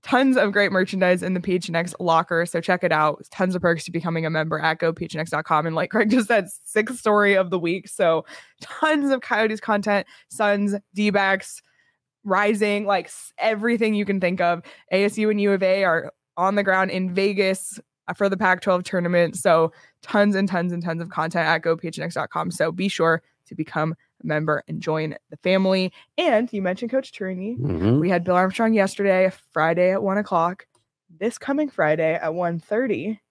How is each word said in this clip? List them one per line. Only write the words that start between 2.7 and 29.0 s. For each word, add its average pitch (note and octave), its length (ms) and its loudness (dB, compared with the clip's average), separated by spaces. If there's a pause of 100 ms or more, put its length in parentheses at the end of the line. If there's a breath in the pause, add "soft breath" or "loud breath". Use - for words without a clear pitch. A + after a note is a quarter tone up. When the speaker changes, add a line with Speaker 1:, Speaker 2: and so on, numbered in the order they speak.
Speaker 1:
it E3 80 2
out. D3+ 380 0
Tons F#3 240 -2
of F3+ 80 -2
perks E3+ 220 2
to - 60 -12
becoming E3 360 -4
a D#3 40 -2
member D#3+ 280 -2
at D#3+ 200 0
go E3 140 0
P E3+ 140 -8
H - 80 -12
N D3+ 80 -6
X E3 80 -8
dot D#3 140 -4
com. D#3 220 2
And E3 80 -4
like D#3+ 160 -2
Craig A3+ 200 2
just A3 180 2
said, G#3 200 2 (160)
sixth A3+ 340 -4
story G3+ 400 4
of F#3+ 100 0
the F#3 100 -2
week. F3 300 -4
So - 380 0 (340 loud breath)
tons D4+ 500 0
of B3+ 120 0
Coyotes A3 380 0
content, G3+ 460 0 (220 loud breath)
Suns, G#3 460 0 (180)
D-backs, G3 680 0 (600)
Rising, G#3 600 0
like, G3 220 0
s-, - 320 -18
everything A3 560 0
you G#3 100 0
can G3 160 0
think F3+ 220 0
of. E3+ 200 0 (300 loud breath)
A G3 120 2
S G3+ 120 0
U G#3+ 140 2
and G#3 100 0
U G3+ 120 2
of F#3+ 100 0
A F#3+ 220 2
are E3 280 0 (240)
on F#3 200 0
the G3+ 60 2
ground F#3+ 280 2
in F#3 240 -4
Vegas, F#3+ 680 0 (260)
uh, F3 60 -6
for G3 160 0
the G3 80 0
Pac-twelve F#3 480 2
tournament. F3 520 0
So E3 360 4 (300 soft breath)
tons G#3 320 2
and G3 120 2
tons F3+ 260 0
and F3 100 -4
tons E3 180 -4
of E3+ 80 -8
content E3 380 -2
at D#3+ 160 2
go E3 160 0
P E3+ 100 -10
H D#3+ 100 -10
N D#3 60 -8
X E3+ 100 -8
dot - 140 -4
com. E3 220 -6
So E3 200 0
be F#3 180 -2
sure E3 340 2 (240)
to - 80 -18
become D#3+ 400 -4 (280)
a - 40 -10
member D3+ 420 0
and D#3 120 -8
join D#3 340 -4 (140)
the - 80 -20
family. F#3+ 560 0 (240 loud breath)
And B3 340 2
you G3+ 120 -4
mentioned F#3+ 280 -4
Coach C4 220 -4
Tourigny. F#3+ 460 -8
Speaker 2:
Mm-hmm. A2+ 420 0
Speaker 1:
We E3 80 0
had F3 160 0
Bill F3+ 120 2
Armstrong F#3+ 360 2
yesterday, F#3+ 580 2 (220)